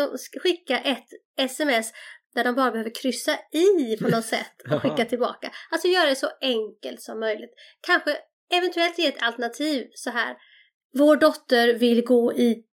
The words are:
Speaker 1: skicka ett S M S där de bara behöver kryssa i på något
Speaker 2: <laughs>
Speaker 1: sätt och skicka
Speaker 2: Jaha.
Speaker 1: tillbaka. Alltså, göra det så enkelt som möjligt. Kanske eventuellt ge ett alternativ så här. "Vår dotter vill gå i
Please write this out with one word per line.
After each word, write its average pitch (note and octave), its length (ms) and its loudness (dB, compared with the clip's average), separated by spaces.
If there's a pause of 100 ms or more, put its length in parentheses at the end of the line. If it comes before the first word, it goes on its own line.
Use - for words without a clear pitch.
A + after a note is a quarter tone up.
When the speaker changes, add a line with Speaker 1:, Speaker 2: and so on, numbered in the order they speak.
(420)
Speaker 1:
skicka E4+ 360 -2
ett - 280 -4 (320)
S C4 220 -2
M D4+ 80 0
S A3+ 220 0 (440)
där A#3+ 100 0
de B3 100 0
bara C4 160 2
behöver A3+ 320 -6
kryssa C4 300 -2 (200)
i D#4 440 2
på A#3 120 -2
något A3+ 160 2
Speaker 2:
<laughs> - 100 -4
Speaker 1:
sätt - 360 -8
och D3 120 0
skicka D#3 160 -2
Speaker 2:
Jaha. A#3 100 0
Speaker 1:
tillbaka. - 420 -4 (200)
Alltså, E4+ 180 0
göra F4 200 4
det C4+ 80 2
så C#4 120 -2 (120)
enkelt A#3 640 -6
som - 180 -10
möjligt. A3 300 -6 (360)
Kanske D#4+ 300 0 (360)
eventuellt F4 460 0
ge E4+ 100 0
ett - 140 -6
alternativ A#3 720 -4
så - 160 -10
här. A#3 260 -6 (600)
"Vår D4 180 8
dotter B3 580 4
vill A#3 300 4
gå A#3+ 280 4
i A#3 320 0 (120)